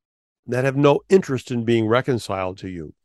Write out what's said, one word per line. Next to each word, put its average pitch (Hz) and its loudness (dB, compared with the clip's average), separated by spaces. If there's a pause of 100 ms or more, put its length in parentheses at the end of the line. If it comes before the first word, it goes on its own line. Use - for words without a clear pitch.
(460)
that 123 -4
have 135 -2
no 143 4
interest 160 2
in 120 -4
being 113 2
reconciled 101 -2
to 98 -12
you. 82 -12 (100)